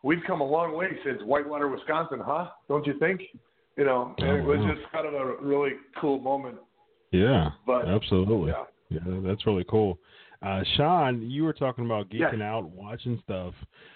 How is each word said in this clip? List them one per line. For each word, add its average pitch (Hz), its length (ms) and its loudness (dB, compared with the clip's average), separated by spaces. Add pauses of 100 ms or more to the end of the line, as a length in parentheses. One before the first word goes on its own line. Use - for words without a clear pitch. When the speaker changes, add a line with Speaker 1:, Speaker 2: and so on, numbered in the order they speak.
Speaker 1:
we've 165 240 0
come 170 160 -2
a 139 60 2
long 160 280 0
way 180 120 -2 (180)
since 123 180 -4
Whitewater, 147 460 0
Wisconsin, 151 540 -4
huh? 165 260 -4 (180)
Don't 143 180 0
you 143 140 -2
think?" 180 220 2 (560)
You 143 80 4
know, 127 320 2
and 143 200 2
it 139 60 0
was 143 180 2
Speaker 2:
Oh, 107 40 2
wow. 156 100 2
Speaker 1:
just - 160 -14
kind 160 160 -2
of 147 60 -4
a 135 280 -4
really 143 320 2 (260)
cool 139 200 2
moment. 131 380 -4 (540)
Speaker 2:
Yeah, 92 400 6 (140)
Speaker 1:
But, 123 220 2
Speaker 2:
absolutely. 95 640 2
Speaker 1:
yeah. - 140 -4 (240)
Speaker 2:
Yeah, 90 340 -4
that's 95 240 -2
really 95 200 2
cool. 107 300 2 (460)
Uh, 98 180 -2 (140)
Sean, 143 540 2
you 143 140 0
were 160 100 2
talking 123 320 -2
about 107 260 -2
Speaker 1:
Yes. 131 220 0
Speaker 2:
geeking 107 100 -2
out, 107 220 -4
watching 104 580 -6
stuff. 90 300 -6 (420)